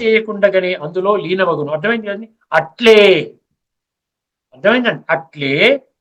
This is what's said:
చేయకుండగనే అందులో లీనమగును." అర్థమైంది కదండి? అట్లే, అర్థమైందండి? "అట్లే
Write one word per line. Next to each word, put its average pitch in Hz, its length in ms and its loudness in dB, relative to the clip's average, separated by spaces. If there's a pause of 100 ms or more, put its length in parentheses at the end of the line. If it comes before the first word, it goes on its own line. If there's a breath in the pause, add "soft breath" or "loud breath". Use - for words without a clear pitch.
చేయకుండగనే 202 720 0
అందులో 180 420 -4
లీనమగును." 160 560 -4
అర్థమైంది 208 340 -4
కదండి? 202 220 -10 (240)
అట్లే, 196 840 4 (1200)
అర్థమైందండి? 220 560 0
"అట్లే 165 720 -2 (180)